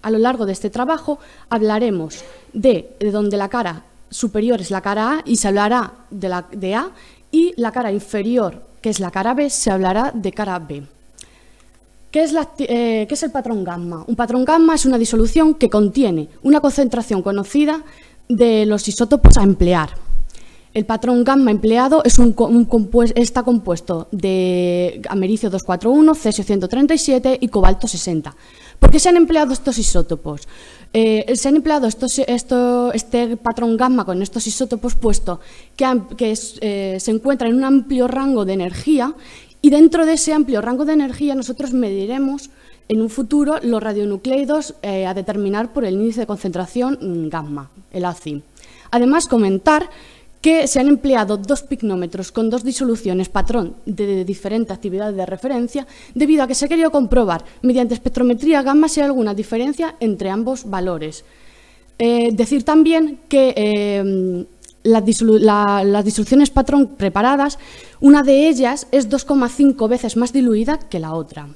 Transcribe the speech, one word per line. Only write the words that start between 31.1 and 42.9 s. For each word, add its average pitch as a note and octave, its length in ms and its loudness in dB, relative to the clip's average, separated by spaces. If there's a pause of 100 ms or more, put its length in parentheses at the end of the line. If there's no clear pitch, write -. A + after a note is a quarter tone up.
se C4+ 140 -2
han C#4+ 60 4
empleado D4 320 2
estos, - 320 -4
esto, B3 720 0
este A#3+ 420 -2
patrón A#3 420 -4
gamma B3+ 280 0
con F#3 160 -4
estos G#3+ 240 -6
isótopos A#3+ 480 -4
puesto G3+ 460 2 (360)
que C4+ 100 0
am-, B3 240 0
que G#3+ 240 -4
es, - 280 -10
eh, G3 380 -4
se - 100 -6
encuentra A#3+ 380 0
en A#3 80 0
un C4 80 2
amplio C4 440 0
rango C4 380 -2
de F#3+ 80 -2
energía A#3+ 640 -2 (480)
y C#4+ 80 6
dentro D#4+ 340 4
de D#4+ 80 2
ese D#4 200 -2
amplio B3+ 280 0
rango B3 240 -4
de D#4 80 0
energía C#4+ 400 -2
nosotros C4 400 -6
mediremos B3 800 -4 (380)
en A3 120 0